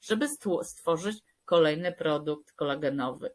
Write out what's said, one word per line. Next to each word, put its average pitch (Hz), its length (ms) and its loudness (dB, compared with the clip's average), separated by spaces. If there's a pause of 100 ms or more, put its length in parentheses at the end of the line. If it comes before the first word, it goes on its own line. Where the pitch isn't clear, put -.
żeby 226 260 0
stu-, 190 360 -2
stworzyć 180 540 -2 (280)
kolejny 170 460 4
produkt 151 600 -2
kolagenowy. 139 840 -2